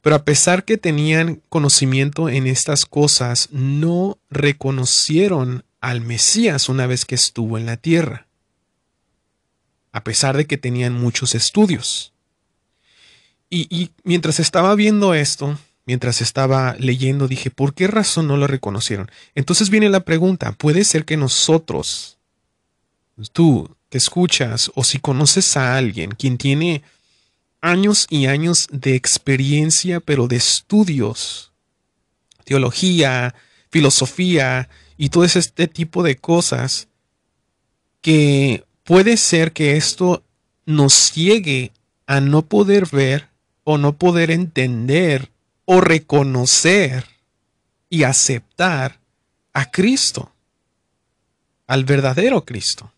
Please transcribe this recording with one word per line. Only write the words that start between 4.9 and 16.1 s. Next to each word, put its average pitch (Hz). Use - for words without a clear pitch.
al 120
Mesías 135
una 131
vez 127
que 127
estuvo 113
en 113
la 117
tierra, 160
a 110
pesar 135
de 147
que 143
tenían 123
muchos 120
estudios. 165
Y, 165
y 175
mientras 170
estaba 170
viendo 208
esto, 143
mientras 123